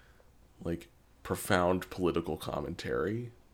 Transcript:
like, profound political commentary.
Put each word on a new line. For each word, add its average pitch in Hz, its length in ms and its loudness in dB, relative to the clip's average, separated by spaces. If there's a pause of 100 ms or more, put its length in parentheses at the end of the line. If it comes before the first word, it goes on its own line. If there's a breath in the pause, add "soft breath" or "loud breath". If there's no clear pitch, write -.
(640 soft breath)
like, 85 240 -4 (360)
profound 90 640 2
political 82 480 2
commentary. 78 920 -4 (220)